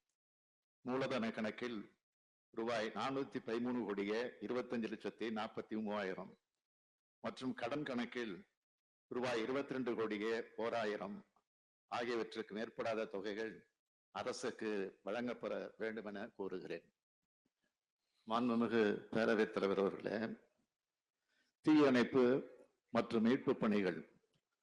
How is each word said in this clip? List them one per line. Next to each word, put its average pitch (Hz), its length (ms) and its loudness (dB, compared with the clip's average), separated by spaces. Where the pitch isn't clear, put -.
மூலதன 127 460 0
கணக்கில் 110 480 -4
ரூபாய் 113 340 -2
நானூத்தி 135 540 -2
பதிமூணு 120 420 0
கோடியே 101 360 0
இருபத்தஞ்சு 120 480 -2
லட்சத்தி 107 440 -6
நாற்பத்தி 110 440 -6
மூவாயிரம் 101 560 -2
மற்றும் 120 300 -4
கடன் 135 340 -4
கணக்கில் 120 460 -2
ரூபாய் 120 320 2
இருபத்தி 131 320 0
ரெண்டு 123 200 2
கோடியே 107 400 2
ஓராயிரம் 107 600 0
ஆகியவற்றுக்கு 113 640 -2
மேற்படாத 113 540 -2
தொகைகள் 107 440 -4
அரசுக்கு 113 560 -4
வழங்கப்பெற 110 500 -2
வேண்டும் 110 300 -4
என 101 140 -8
கோருகிறேன். 90 520 -6
மாண்புமிகு 117 540 2
பேரவைத் 110 460 2
தலைவர் 98 280 2
அவர்களே, 98 360 0
தீயணைப்பு 135 580 6
மற்றும் 113 320 2
மீட்பு 135 300 4
பணிகள், 101 440 2